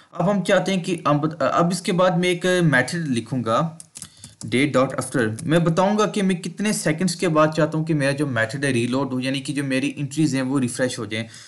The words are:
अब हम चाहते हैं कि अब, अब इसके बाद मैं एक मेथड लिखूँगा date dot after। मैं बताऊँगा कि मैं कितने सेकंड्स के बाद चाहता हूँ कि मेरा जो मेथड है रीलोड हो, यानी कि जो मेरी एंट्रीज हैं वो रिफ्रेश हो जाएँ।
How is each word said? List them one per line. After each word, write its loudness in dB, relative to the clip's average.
अब 0
हम 2
चाहते 2
हैं 0
कि -4
अब, 2
अब 2
इसके -2
बाद 4
मैं 2
एक -2
मेथड 2
लिखूँगा -2
date 0
dot 2
after। -2
मैं 2
बताऊँगा 2
कि -2
मैं 0
कितने -4
सेकंड्स -2
के -2
बाद 4
चाहता 0
हूँ -2
कि 0
मेरा 2
जो -2
मेथड -2
है 2
रीलोड 0
हो, -2
यानी -2
कि -6
जो -2
मेरी -2
एंट्रीज 0
हैं 0
वो -2
रिफ्रेश -2
हो -6
जाएँ। -6